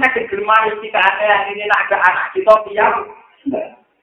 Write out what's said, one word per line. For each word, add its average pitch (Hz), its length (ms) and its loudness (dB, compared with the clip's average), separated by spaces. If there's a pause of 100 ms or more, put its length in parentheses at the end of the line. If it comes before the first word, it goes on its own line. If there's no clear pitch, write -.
nek 254 160 0
digemari 214 640 0
kita - 160 -6
aneh, 196 320 2
yang 202 240 2
ini 208 160 -8
nak 190 160 2
ada 196 160 -2
anak 185 320 2
kita, - 160 -4 (160)
piam. - 480 -2 (920)